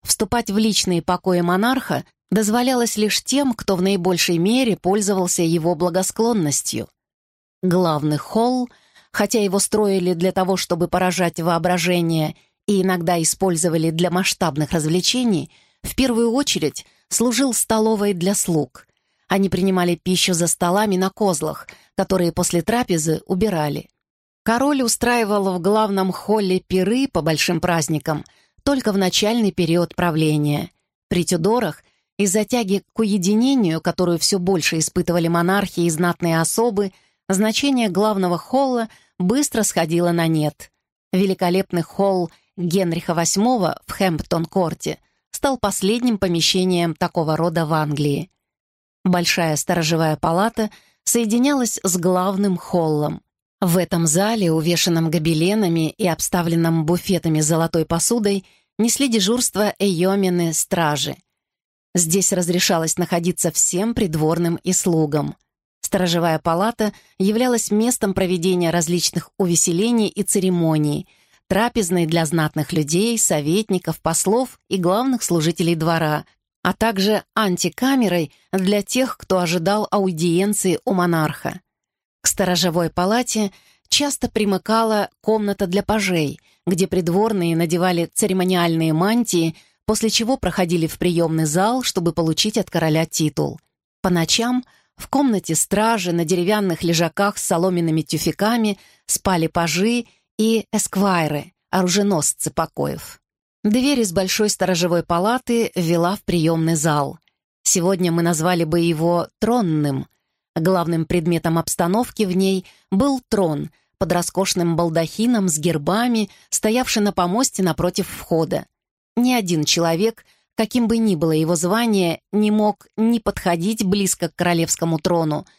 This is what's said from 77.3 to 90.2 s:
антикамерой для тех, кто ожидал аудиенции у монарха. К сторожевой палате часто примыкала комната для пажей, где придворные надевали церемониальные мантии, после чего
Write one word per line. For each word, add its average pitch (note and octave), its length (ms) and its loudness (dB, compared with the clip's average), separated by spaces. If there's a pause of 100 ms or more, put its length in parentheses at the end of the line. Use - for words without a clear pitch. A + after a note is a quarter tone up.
антикамерой F#3+ 960 0 (220)
для G3 300 0
тех, B3 340 -2
кто F#3 240 0
ожидал F3+ 500 0
аудиенции F#3 920 0
у A3+ 100 0
монарха. E3+ 680 0 (600)
К - 60 0
сторожевой F3 600 0
палате G#3 600 0 (380)
часто C#4+ 420 -2
примыкала G#3+ 760 0 (140)
комната G#3 440 0
для F#3+ 160 0
пажей, F#3 560 -2 (300)
где F#3 180 2
придворные F3+ 720 0
надевали E3+ 580 0
церемониальные F3 800 2
мантии, F3 640 0 (300)
после A3 220 0
чего A#3 280 0